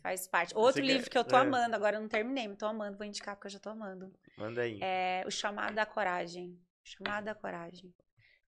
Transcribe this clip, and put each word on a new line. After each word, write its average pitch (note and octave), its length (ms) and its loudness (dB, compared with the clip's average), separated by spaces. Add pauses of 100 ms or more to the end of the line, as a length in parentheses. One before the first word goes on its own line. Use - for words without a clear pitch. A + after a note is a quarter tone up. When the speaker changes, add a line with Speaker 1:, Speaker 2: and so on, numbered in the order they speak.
Speaker 1:
Faz F#3 240 -4
parte. F3 300 0
Outro B3+ 240 6
Speaker 2:
Você C#4 60 2
quer C4 80 6
Speaker 1:
livro B3+ 160 0
que - 80 4
eu A#3+ 60 4
tô B3+ 120 6
Speaker 2:
é. B3 40 12
Speaker 1:
amando, A#3+ 360 4
agora G#3 200 2
eu G#3+ 40 -4
não G#3+ 80 -6
terminei, A#3 400 0
mas G3+ 80 -10
tô G#3+ 100 -8
amando, G#3 300 -4
vou G#3 100 -8
indicar G3+ 300 -10
porque G3+ 120 -12
eu - 40 -10
já G3 60 -12
tô G3+ 100 -12
amando. F#3+ 420 -10 (280)
Speaker 2:
Manda A#2 240 -2
aí. A2 200 -2
Speaker 1:
É F#3 440 0
O - 40 -6
Chamado G#3 440 -4
da G#3+ 100 2
Coragem. F3+ 720 -4 (240)
O - 60 -20
Chamado G3+ 360 -6
da G#3+ 100 -6
Coragem. F3+ 580 -10 (600)